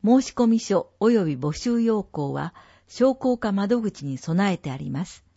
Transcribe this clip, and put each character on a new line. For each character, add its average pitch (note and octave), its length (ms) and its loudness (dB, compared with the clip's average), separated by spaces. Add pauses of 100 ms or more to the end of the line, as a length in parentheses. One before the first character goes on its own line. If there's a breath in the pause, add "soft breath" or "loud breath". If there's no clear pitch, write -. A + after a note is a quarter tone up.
申 B3 160 6
し - 100 -8
込 B3 140 0
み A3+ 140 4
書 - 400 -2
及 G#3+ 260 4
び D3 120 -2
募 C#3+ 160 -2
集 A#3+ 280 -2
要 A3 220 0
項 C#3 300 -6
は C#3+ 200 -6 (340 soft breath)
商 B3+ 280 2
工 B3 240 0
課 G#3+ 120 -2
窓 G3+ 300 0
口 F#3+ 240 -6
に C3+ 140 -6
備 F#3 340 0
え E3 40 -4
て - 120 -8
あ C3 80 -8
り D3 140 -8
ま C#3+ 140 -4
す。 - 200 -20 (120)